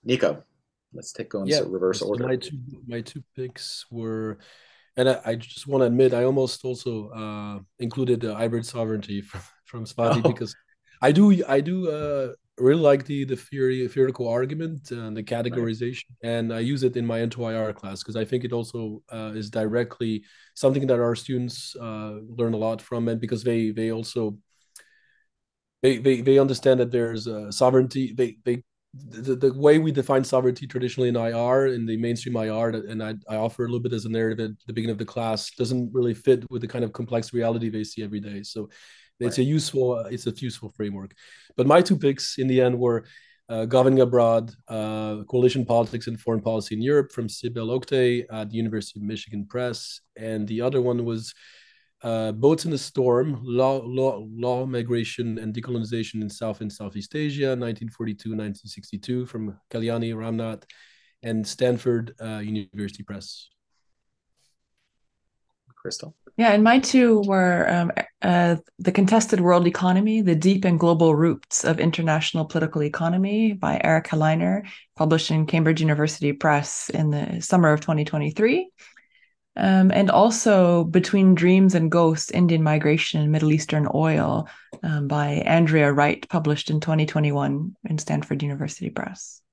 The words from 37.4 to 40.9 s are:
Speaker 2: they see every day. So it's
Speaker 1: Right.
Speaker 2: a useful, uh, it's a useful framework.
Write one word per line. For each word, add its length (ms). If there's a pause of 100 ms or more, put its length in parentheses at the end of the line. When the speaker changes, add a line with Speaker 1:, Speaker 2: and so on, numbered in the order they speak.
Speaker 2:
they 140
see 200
every 160
day. 240
So 260 (500)
it's 180
Speaker 1:
Right. 80
Speaker 2:
a 120
useful, 420
uh, 100
it's 180
a 40
useful 460
framework. 340 (460)